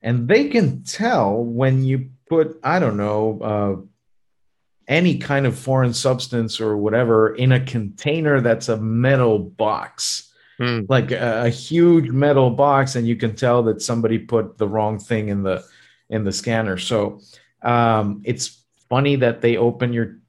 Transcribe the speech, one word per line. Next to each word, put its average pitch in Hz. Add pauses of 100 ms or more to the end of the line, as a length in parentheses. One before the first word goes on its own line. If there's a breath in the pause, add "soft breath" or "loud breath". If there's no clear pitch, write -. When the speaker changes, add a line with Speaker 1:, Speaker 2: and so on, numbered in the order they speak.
Speaker 1:
And 120
they 269
can 156
tell 120
when 131
you 131 (180)
put, 160
I 160
don't 117
know, 107
uh, 101 (1040)
any 156
kind 139
of 110
foreign 131
substance 123
or 107
whatever 110
in 127
a 127
container 139
that's 117
a 113
metal 117
box. - (260 soft breath)
Speaker 2:
Hmm. 120
Speaker 1:
Like 127
a, 117
a -
huge 165
metal 135
box, 139
and 117
you 117
can 113
tell 120
that 110
somebody 117
put 110
the 107
wrong 107
thing 107
in 101
the, 92 (460 soft breath)
in 107
the 95
scanner. 110
So, 104 (420 loud breath)
um, 110
it's - (280)
funny 139
that 120
they 117
open 120
your 117 (100)